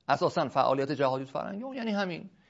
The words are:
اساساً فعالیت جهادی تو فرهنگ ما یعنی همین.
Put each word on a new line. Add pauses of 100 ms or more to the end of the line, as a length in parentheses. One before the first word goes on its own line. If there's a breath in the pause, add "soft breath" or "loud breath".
اساساً
فعالیت
جهادی
تو
فرهنگ
ما
یعنی
همین. (200 soft breath)